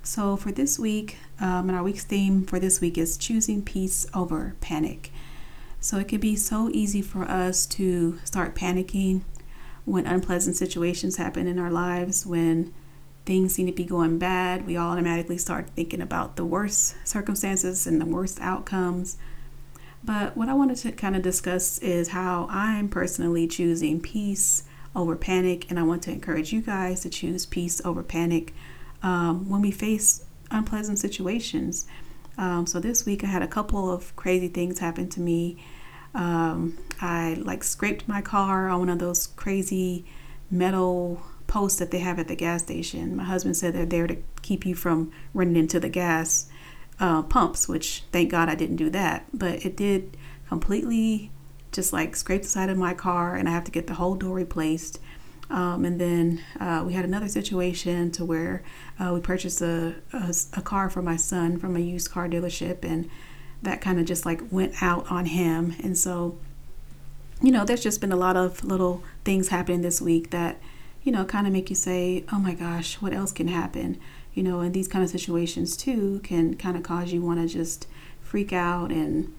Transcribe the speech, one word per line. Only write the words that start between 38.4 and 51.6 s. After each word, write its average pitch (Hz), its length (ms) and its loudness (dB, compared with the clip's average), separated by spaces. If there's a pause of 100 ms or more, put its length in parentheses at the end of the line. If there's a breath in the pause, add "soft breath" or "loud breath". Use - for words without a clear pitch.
on 180 120 2
one 180 100 2
of 175 100 0
those 175 280 0
crazy 185 760 -2 (480 loud breath)
metal 180 720 2 (240 loud breath)
posts 202 320 2
that 175 120 -2
they 185 80 0
have 180 200 0
at 165 80 -2
the 170 80 -4
gas 170 260 0
station. 170 540 -4
My 190 80 -2
husband 185 320 0
said 175 180 0
they're 175 120 2
there 170 220 2
to 170 100 -2 (240)
keep - 240 -2
you 180 100 2
from 160 380 2 (200 loud breath)
running 180 220 4
into 165 240 4
the 165 80 0
gas, 165 600 2 (520 loud breath)
uh, 165 220 4
pumps, - 480 4
which - 420 -4
thank 175 180 4
God 165 200 4
I 156 60 2
didn't 160 200 0
do 156 140 2
that, 180 440 0
but 185 320 -2
it 175 120 -4
did 196 400 2 (320 loud breath)
completely 220 840 2 (400)